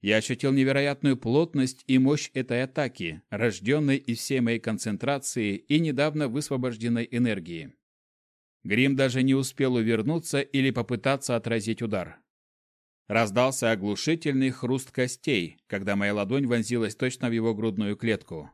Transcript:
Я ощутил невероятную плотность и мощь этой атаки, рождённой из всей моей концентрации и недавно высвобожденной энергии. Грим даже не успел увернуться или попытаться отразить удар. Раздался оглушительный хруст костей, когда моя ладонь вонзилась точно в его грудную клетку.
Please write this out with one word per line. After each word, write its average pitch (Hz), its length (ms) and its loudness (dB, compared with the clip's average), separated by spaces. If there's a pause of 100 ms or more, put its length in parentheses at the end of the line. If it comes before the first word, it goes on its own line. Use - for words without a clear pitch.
Я 104 180 4
ощутил 127 340 -2
невероятную 139 640 2
плотность 131 720 0
и 131 100 6
мощь 139 340 2
этой 123 300 -2
атаки, 101 680 -6
рождённой 120 680 0
из 117 220 -4
всей 135 220 -2
моей 117 200 2
концентрации 110 960 -4
и 151 240 0
недавно 147 480 0
высвобожденной 117 800 -2
энергии. 87 640 -2 (880)
Грим 127 320 2
даже 131 280 2
не 135 120 4
успел 131 400 0
увернуться 117 680 0
или 135 300 0
попытаться 127 640 -2
отразить 113 480 -2
удар. 98 380 -6 (880)
Раздался 113 640 2
оглушительный 131 760 0
хруст 127 420 -4
костей, 127 720 -2
когда 101 300 -2
моя 101 180 0
ладонь 110 320 0
вонзилась 113 480 0
точно 127 340 -2
в 117 40 -2
его 113 220 0
грудную 104 420 -2
клетку. 95 580 -4